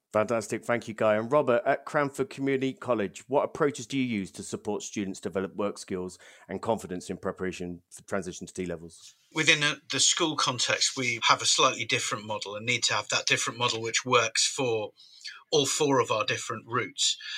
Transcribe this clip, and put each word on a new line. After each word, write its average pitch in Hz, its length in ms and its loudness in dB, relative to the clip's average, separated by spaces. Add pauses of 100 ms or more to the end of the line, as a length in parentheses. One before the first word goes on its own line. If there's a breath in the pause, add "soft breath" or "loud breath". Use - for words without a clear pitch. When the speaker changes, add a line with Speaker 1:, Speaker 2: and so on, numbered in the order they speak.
(120)
Speaker 1:
Fantastic. 110 520 0
Thank 117 220 0
you, 113 80 -8
Guy. 107 220 4
And 117 160 -2
Robert, 147 340 4
at - 200 0
Cranford 139 440 -2
Community 135 420 0
College, 107 540 -2
what 143 160 2
approaches 143 420 0
do 139 140 -4
you 131 60 2
use 104 260 -2
to 101 140 -12
support - 400 -6
students 95 340 -6
develop 95 380 -4
work 104 200 -2
skills 92 440 -8 (280 loud breath)
and 92 140 -4
confidence 92 480 -2
in 92 60 -4
preparation 90 640 -6 (100)
for - 140 -20
transition 90 420 -6
to - 80 -20
T-levels? 85 640 -8 (180)
Speaker 2:
Within 156 300 4
a, 151 100 2 (160)
the 135 80 -2
school 156 380 2
context, - 600 0
we 120 280 -2
have - 180 4
a 117 40 0
slightly 131 380 4
different 113 420 -2
model 104 280 -6
and 107 100 -8
need 120 200 0
to 117 100 2
have 104 140 -2
that 117 180 0
different 120 320 0
model 117 240 -2
which 113 240 -2
works 120 400 4
for 113 460 0 (580 loud breath)
all 147 160 4
four 139 320 4
of 120 140 2
our 107 120 0
different 113 440 -4
routes. 113 480 0 (220 loud breath)